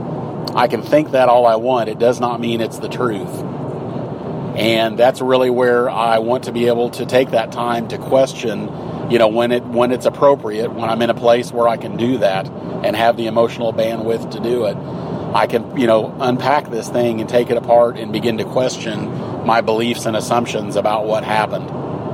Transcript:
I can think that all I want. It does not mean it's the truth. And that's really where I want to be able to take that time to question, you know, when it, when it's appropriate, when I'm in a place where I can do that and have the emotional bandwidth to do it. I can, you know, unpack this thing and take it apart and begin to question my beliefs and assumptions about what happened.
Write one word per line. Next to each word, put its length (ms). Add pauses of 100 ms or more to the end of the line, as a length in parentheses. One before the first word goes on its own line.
(560)
I 120
can 140
think 300
that 160
all 180
I 100
want. 320
It 100
does 220
not 200
mean 200
it's 180
the 100
truth. 400 (1300)
And 400
that's 240
really 300
where 400
I 280
want 260
to 80
be 160
able 220
to 160
take 240
that 200
time 380
to 100
question, 1120
you 80
know, 80
when 240
it, 140
when 260
it's 160
appropriate, 640
when 160
I'm 140
in 80
a 40
place 380
where 140
I 100
can 200
do 220
that 300
and 460
have 220
the 100
emotional 460
bandwidth 600
to 80
do 260
it. 100 (580)
I 140
can, 280
you 120
know, 320
unpack 500
this 180
thing 320
and 80
take 220
it 60
apart 420
and 140
begin 260
to 60
question 640 (360)
my 160
beliefs 460
and 100
assumptions 600
about 300
what 180
happened. 440 (460)